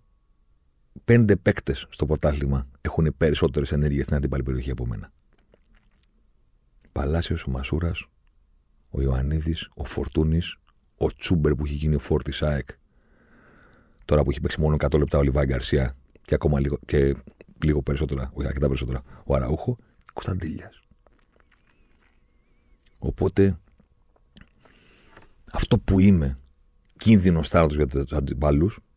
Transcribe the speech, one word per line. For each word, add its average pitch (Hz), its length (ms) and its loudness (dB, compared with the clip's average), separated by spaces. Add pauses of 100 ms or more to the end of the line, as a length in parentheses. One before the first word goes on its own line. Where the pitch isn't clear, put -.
(1040)
πέντε 117 300 6
παίκτες - 540 -2
στο - 160 -4
πρωτάθλημα 69 640 -2 (140)
έχουν 78 360 0
περισσότερες 73 540 0
ενέργειες 71 320 0
στην 73 120 -2
αντίπαλη 67 280 -2
περιοχή 65 280 -4
από 62 140 -6
μένα. 55 260 -8 (1800)
Παλάσιος, 80 540 -2
ο - 40 -6
Μασούρας, 76 560 -4 (840)
ο - 120 -4
Ιωαννίδης, 73 720 -2
ο - 120 -10
Φορτούνης, 80 720 -2 (400)
ο - 140 0
Τσούμπερ 76 440 0
που 73 100 -4
έχει 73 80 -4
γίνει 76 220 0
ο 71 40 0
φόρ 76 220 -2
της - 200 -8
αεκ, 73 280 -2 (1400)
τώρα 73 180 2
που 65 60 0
έχει 67 120 -4
παίξει - 200 -4
μόνο 76 120 2
εκατό 73 240 0
λεπτά 73 200 2
ο 71 40 4
Λιβάη 69 240 2
Γκαρσία 65 520 -2 (240)
και - 140 -2
ακόμα 73 240 2
λίγο, 69 260 -2
και 69 300 2 (480)
λίγο 73 180 2
περισσότερα, 67 520 -4
όχι, 69 140 -6
αρκετά 67 200 -2
περισσότερα, 64 360 -4 (220)
ο 69 100 0
Αραούχο, 67 420 -4 (360)
Κωνσταντίλιας. - 680 -8 (2250)
Οπότε, 95 600 0 (1900)
αυτό - 280 0
που 95 200 2
είμαι, 82 380 4 (600)
κίνδυνος 92 500 4
θάνατος 80 280 4
για 73 120 2
τους 69 240 -4
αντιπάλους, 73 680 0 (180)